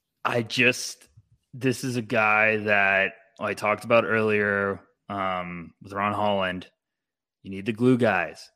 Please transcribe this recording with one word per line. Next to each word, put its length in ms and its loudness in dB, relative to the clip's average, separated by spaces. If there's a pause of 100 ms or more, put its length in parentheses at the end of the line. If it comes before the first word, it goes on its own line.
(240)
I 180 -2
just, 640 -2 (440)
this 320 -2
is 120 -4
a 60 -4
guy 560 2
that 540 2 (260)
I 160 -6
talked 300 -2
about 200 4
earlier, 760 0 (280)
um, 760 -6
with 100 -18
Ron 220 -2
Holland. 540 -2 (760)
You 80 -14
need 160 -8
the 80 -2
glue 240 4
guys. 580 -2